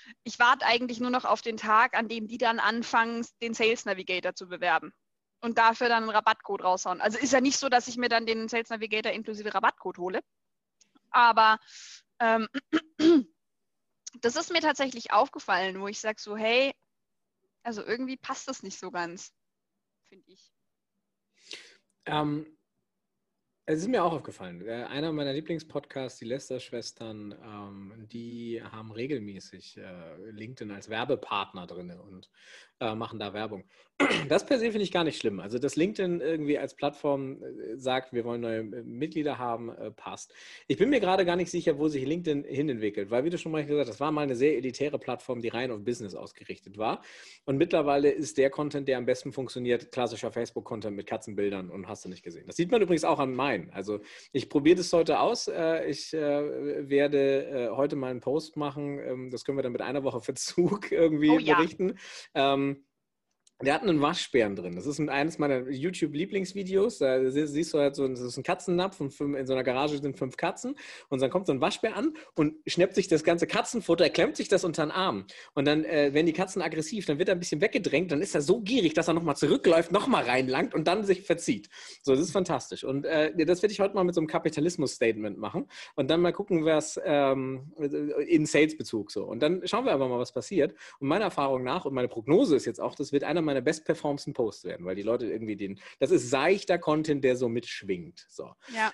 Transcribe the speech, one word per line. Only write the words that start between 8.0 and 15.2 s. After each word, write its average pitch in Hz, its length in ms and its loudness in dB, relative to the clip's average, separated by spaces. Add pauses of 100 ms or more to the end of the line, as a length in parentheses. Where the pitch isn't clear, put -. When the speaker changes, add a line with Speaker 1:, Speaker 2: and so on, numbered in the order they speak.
Speaker 1:
dann 233 180 2
den 226 220 -2
Sales 233 220 -4
Navigator 220 420 -4
inklusive 214 420 -6
Rabattcode - 440 -2
hole, 185 220 -4 (920)
aber, 220 480 6 (600)
ähm, 226 280 4 (500)
<clears throat> 311 360 6 (840)
das 240 160 0
ist 330 160 -4
mir 330 80 4
tatsächlich 269 520 -2
aufgefallen, 190 680 0